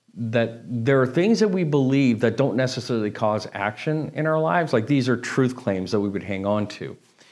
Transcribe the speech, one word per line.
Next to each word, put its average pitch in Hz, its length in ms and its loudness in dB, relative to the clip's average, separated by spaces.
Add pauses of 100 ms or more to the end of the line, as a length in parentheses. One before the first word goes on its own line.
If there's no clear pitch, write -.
(160)
that 117 460 -2 (240)
there 135 160 4
are 127 60 4
things 185 320 2
that 214 80 4
we 185 160 0
believe 135 560 2
that 113 180 2
don't 131 180 2
necessarily 117 540 -2
cause 107 440 -2
action 147 600 -4
in 151 140 -4
our 160 120 0
lives. 160 340 0
Like, 110 120 2
these 131 240 2
are 117 80 2
truth 127 380 0
claims 95 360 -4
that 107 80 0
we 101 100 0
would 98 140 -6
hang 95 220 -6
on 104 220 0
to, - 280 -12 (360)